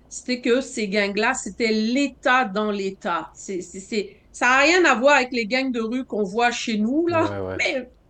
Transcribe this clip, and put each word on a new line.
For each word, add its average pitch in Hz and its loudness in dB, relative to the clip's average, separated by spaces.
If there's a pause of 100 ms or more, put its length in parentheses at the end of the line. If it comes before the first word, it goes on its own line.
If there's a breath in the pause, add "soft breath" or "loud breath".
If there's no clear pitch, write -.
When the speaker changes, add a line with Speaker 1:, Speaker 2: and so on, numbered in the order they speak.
(100)
Speaker 1:
c'était 247 -6
que 247 2
ces 233 -6
gangs-là, 202 0
c'était 226 -4
l'État 254 0
dans 214 -4
l'État. 190 -4
C'est, 180 -10
c'est, - -14
c'est, 196 -6 (160)
ça 254 0
a 262 6
rien 339 6
à 277 6
voir 277 6
avec 254 2
les 233 -2
gangs 254 -2
de 233 -2
rue 247 -4
qu'on 208 -4
voit 233 0
chez 233 -4
nous, 269 0
là, 339 0
Speaker 2:
Ouais, 196 -4
ouais. 190 -6
Speaker 1:
mais 269 -4 (200)